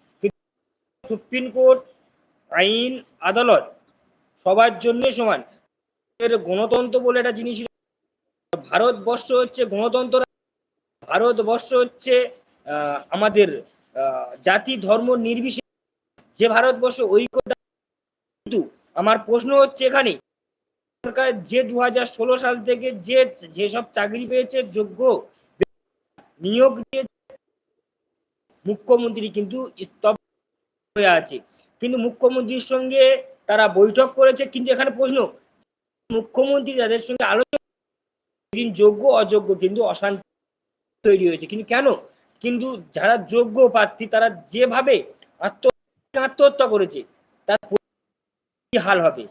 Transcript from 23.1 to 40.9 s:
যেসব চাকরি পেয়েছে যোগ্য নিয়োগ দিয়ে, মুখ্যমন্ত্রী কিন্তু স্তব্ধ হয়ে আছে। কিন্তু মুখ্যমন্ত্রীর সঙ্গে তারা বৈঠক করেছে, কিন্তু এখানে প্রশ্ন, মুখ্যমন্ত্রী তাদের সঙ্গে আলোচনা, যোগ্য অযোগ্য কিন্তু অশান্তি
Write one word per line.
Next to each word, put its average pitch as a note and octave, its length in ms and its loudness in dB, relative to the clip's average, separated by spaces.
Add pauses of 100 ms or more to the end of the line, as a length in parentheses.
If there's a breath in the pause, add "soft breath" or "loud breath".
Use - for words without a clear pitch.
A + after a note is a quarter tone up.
যেসব G3+ 420 -6
চাকরি G#3+ 360 -4
পেয়েছে B3+ 360 -2
যোগ্য G#3 640 -2 (1120)
নিয়োগ A3+ 380 2
দিয়ে, C4 240 -8 (1600)
মুখ্যমন্ত্রী A3+ 640 -2
কিন্তু G#3 420 -8 (140)
স্তব্ধ - 340 -2 (760)
হয়ে G3+ 100 2
আছে। D#3+ 320 0 (400)
কিন্তু B3 180 -4
মুখ্যমন্ত্রীর B3 640 -2
সঙ্গে C4 640 2 (220)
তারা G#3+ 220 4
বৈঠক G#3+ 460 4
করেছে, C4 320 4
কিন্তু B3+ 260 -4
এখানে C4 200 0
প্রশ্ন, B3+ 360 0 (840)
মুখ্যমন্ত্রী C4 680 0
তাদের A3+ 220 0
সঙ্গে A#3+ 240 -6
আলোচনা, - 1500 -6
যোগ্য G#3 340 2
অযোগ্য G3 480 2
কিন্তু G3 280 -2
অশান্তি G3 380 -4 (800)